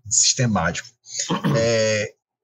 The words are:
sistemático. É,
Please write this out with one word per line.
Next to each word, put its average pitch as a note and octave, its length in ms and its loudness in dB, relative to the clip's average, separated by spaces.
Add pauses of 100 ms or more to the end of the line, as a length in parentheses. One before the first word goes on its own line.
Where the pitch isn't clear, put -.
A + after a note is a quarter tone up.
sistemático. G2 840 0 (680)
É, A2 560 2 (320)